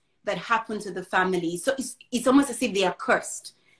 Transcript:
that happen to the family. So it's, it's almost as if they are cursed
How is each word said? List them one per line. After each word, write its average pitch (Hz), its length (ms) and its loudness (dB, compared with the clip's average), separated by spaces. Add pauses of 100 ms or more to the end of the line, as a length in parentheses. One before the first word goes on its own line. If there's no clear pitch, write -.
(240)
that 196 120 -2
happen 226 440 -2
to 196 120 -10
the 180 100 -8
family. 180 540 0
So 262 220 0
it's, - 180 -8 (160)
it's 240 140 0
almost 277 240 6
as 233 120 -8
if 214 120 0
they 196 100 2
are 180 100 2
cursed - 600 -2 (260)